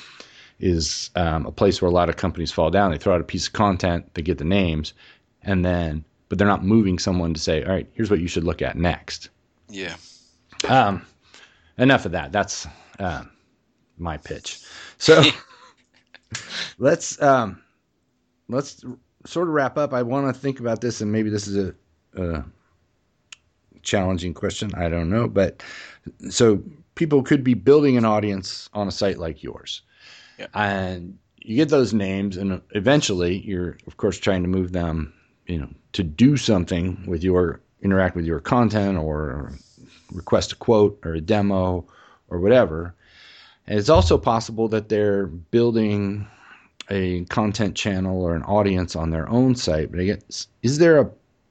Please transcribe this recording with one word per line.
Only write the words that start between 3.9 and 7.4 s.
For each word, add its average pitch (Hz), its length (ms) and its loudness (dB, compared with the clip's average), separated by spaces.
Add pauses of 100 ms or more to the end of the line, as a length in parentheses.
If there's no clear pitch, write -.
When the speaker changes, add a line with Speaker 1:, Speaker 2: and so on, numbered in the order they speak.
Speaker 1:
they 87 80 -6
get 82 160 -2
the 76 80 -8
names, 85 480 0 (500)
and 92 220 0
then, 82 400 -2 (240)
but 98 80 -2
they're 101 100 2
not 95 160 0
moving 98 340 4
someone 87 360 -2
to 78 60 -6
say, 78 240 0